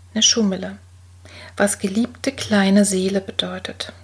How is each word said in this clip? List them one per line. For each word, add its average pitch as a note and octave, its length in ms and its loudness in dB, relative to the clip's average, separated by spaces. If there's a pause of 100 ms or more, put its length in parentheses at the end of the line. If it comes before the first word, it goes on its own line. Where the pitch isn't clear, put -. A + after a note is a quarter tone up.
(140)
Neshumele, G#3 640 0 (800)
was G3+ 220 0
geliebte A3+ 520 -2
kleine G3+ 540 4
Seele F#3+ 360 0
bedeutet. - 720 -8 (100)